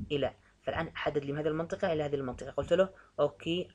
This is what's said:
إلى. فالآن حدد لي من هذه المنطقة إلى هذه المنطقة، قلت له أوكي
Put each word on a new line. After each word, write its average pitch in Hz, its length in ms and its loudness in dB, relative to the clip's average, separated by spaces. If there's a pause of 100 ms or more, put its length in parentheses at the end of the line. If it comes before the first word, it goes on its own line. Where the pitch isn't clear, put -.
(100)
إلى. 135 240 0 (280)
فالآن 160 320 -2
حدد 147 300 -2
لي 139 80 -4
من 143 60 -2
هذه 156 100 0
المنطقة 170 440 0
إلى 151 100 0
هذه 143 120 0
المنطقة، 135 360 -6
قلت 143 220 0
له 185 160 6 (320)
أوكي 165 540 0